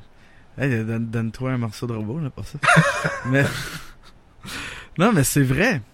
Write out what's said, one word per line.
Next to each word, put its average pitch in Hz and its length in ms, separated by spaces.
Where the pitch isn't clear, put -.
Hey, 127 280
donne, 113 220
donne-toi 113 440
un 127 60
morceau 117 300
de 117 60
robot, 110 260
là, 143 100
pour - 160
ça. - 120
<laughs> - 320
Mais, 131 180
non, 202 140
mais 151 120
c'est 143 200
vrai. 139 380